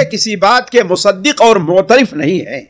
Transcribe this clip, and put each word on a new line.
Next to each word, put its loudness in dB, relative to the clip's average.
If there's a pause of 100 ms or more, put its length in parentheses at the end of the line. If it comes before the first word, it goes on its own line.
(120)
کسی -6
بات 0
کے 2
مصدق -2
اور 6
معترف 2
نہیں -4
ہیں، -12